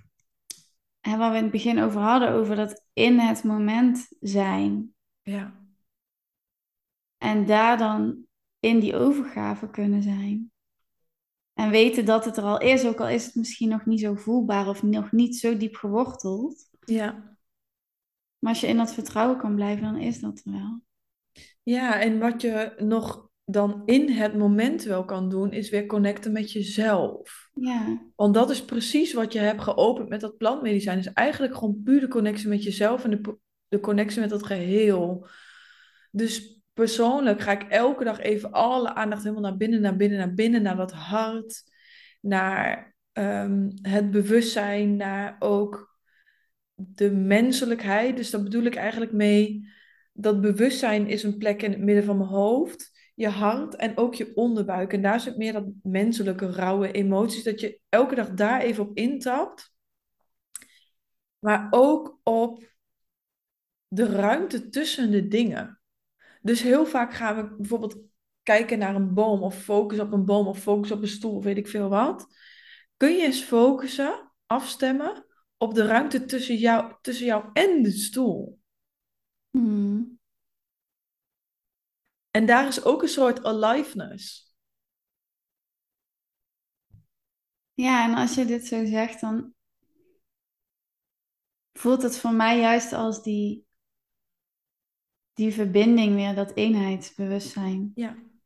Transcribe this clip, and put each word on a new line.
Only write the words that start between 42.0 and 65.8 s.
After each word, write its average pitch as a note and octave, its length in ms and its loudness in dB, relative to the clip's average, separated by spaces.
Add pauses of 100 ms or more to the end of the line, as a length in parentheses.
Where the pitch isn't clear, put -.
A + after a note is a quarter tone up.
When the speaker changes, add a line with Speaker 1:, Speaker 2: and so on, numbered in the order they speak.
Speaker 2:
naar, F#3+ 760 -2 (160)
ehm, G3+ 580 -2 (120)
het G3+ 300 0
bewustzijn, G#3 840 2
naar G3+ 440 -6
ook G#3 500 -2 (920)
de G3+ 320 0
menselijkheid. A3+ 1080 0
Dus A#3 120 -6
daar G#3 140 -4
bedoel A3+ 200 -2
ik A#3+ 120 0
eigenlijk A3+ 360 -6
mee, G#3 580 2 (440)
dat G#3 280 0
bewustzijn G#3+ 640 2
is G#3 160 -4
een G#3 140 -4
plek G#3 240 -2
in G#3+ 100 -2
het G3+ 80 -4
midden G#3 240 4
van G3+ 140 0
mijn F#3+ 120 -2
hoofd, G#3+ 840 -2
je A3+ 120 -4
hart G#3+ 480 -2
en A3 220 -4
ook A#3+ 180 0
je - 200 -8
onderbuik. G3 580 -2
En G3 80 0
daar G3+ 180 2
zit A#3 180 -10
meer A3 160 -4
dat G#3 120 -6 (180)
menselijke, G3 680 -2
rauwe F#3+ 400 0
emoties, G3+ 520 0
dat G#3+ 160 -4
je - 200 -8 (100)
elke C4 260 4
dag G#3 180 -4
daar G#3+ 280 0
even A3 220 -2
op G#3 140 -10
intapt. B3+ 760 -4 (1700)
Maar G#3 300 0
ook C#4+ 540 2
op A#3 500 -2 (1120)
de G#3 180 0
ruimte G#3+ 640 -2
tussen C4+ 420 -2
de G3 160 2
dingen. G3+ 520 -2 (640)